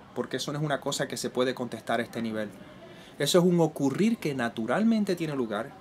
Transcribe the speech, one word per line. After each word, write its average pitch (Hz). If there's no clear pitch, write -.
porque 123
eso 143
no 147
es 156
una 139
cosa 139
que 123
se 113
puede 127
contestar 117
a 117
este 113
nivel. 107
Eso 147
es 170
un 175
ocurrir 160
que 147
naturalmente 170
tiene 156
lugar 113